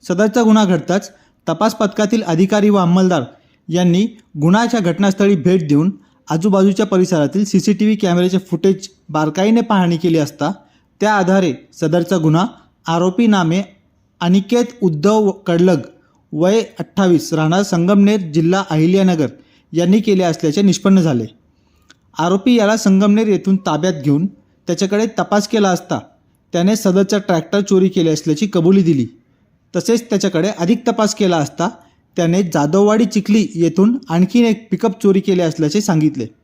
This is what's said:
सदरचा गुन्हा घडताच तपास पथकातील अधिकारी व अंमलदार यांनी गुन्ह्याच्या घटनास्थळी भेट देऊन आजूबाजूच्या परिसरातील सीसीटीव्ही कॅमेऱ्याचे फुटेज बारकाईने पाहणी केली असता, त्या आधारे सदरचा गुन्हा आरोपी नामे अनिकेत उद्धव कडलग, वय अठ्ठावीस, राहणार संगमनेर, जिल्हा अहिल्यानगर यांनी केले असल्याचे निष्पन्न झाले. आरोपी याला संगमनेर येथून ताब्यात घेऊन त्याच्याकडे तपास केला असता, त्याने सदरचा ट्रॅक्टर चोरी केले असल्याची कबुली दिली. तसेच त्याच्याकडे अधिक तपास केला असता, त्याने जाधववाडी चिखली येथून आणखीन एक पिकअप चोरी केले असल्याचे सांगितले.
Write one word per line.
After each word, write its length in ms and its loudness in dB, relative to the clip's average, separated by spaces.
सदरचा 340 0
गुन्हा 220 4
घडताच 460 -2
तपास 260 -2
पथकातील 480 -2
अधिकारी 480 0
व 60 2
अंमलदार 460 2
यांनी 380 0
गुन्ह्याच्या 400 0
घटनास्थळी 560 0
भेट 320 0
देऊन 220 2
आजूबाजूच्या 560 0
परिसरातील 580 0
सीसीटीव्ही 520 0
कॅमेऱ्याचे 420 0
फुटेज 500 -2
बारकाईने 520 0
पाहणी 360 0
केली 220 0
असता, 340 -4
त्या 120 0
आधारे 400 0
सदरचा 380 0
गुन्हा 280 2
आरोपी 400 0
नामे 360 0
अनिकेत 440 0
उद्धव 480 0
कडलग, 500 0
वय 280 0
अठ्ठावीस, 540 0
राहणार 300 0
संगमनेर, 580 2
जिल्हा 500 -2
अहिल्यानगर 560 2
यांनी 280 2
केले 220 0
असल्याचे 400 -2
निष्पन्न 380 2
झाले. 240 0
आरोपी 360 0
याला 220 2
संगमनेर 520 2
येथून 280 0
ताब्यात 380 -2
घेऊन 220 0
त्याच्याकडे 400 -2
तपास 300 -2
केला 200 0
असता, 300 -4
त्याने 240 0
सदरचा 420 0
ट्रॅक्टर 420 -2
चोरी 280 2
केले 220 0
असल्याची 420 -2
कबुली 300 2
दिली. 240 0
तसेच 340 -2
त्याच्याकडे 380 -2
अधिक 300 -2
तपास 260 -2
केला 220 0
असता, 320 -4
त्याने 260 0
जाधववाडी 600 2
चिखली 500 0
येथून 420 0
आणखीन 360 2
एक 260 -4
पिकअप 320 -4
चोरी 180 2
केले 220 0
असल्याचे 380 -2
सांगितले. 460 0